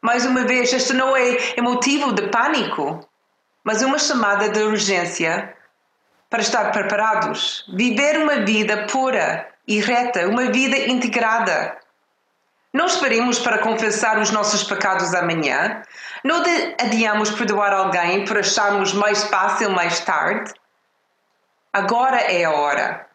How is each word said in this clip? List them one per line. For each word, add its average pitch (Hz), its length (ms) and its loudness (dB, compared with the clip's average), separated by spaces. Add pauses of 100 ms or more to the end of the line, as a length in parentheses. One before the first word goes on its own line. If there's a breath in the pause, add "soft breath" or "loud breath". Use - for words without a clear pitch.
Mais 240 240 2
uma 254 200 2
vez, 247 260 2
este 262 220 0
não 262 200 2
é, 247 220 2 (220 loud breath)
é 247 40 -2
motivo 247 520 0
de 196 160 0
pânico, 226 760 -2 (600)
mas 220 160 0
uma 277 180 0
chamada 214 480 0
de 214 140 0
urgência 185 920 -2 (760)
para 233 100 -2
estar 208 320 0
preparados. 214 920 -2 (100)
Viver 247 420 2
uma 294 280 2
vida 214 420 0
pura 254 640 -2 (180)
e 208 140 0
reta, 240 480 0
uma 247 160 0
vida 254 320 0
integrada. 226 1000 0 (920)
Não 311 140 2
esperemos 247 540 2
para 220 180 0
confessar 220 600 0
os 208 140 0
nossos 208 320 0
pecados 185 500 0
amanhã. 165 720 0 (400 loud breath)
Não 330 200 0
de-, 339 380 0
adiamos 214 500 2
perdoar 202 420 0
alguém 190 500 0
por 214 140 -2
acharmos 202 560 0
mais 208 320 2
fácil 202 460 0
mais 170 280 0
tarde. 175 540 -2 (1200)
Agora 240 480 0
é 175 240 0
a 160 60 2
hora. 147 640 -2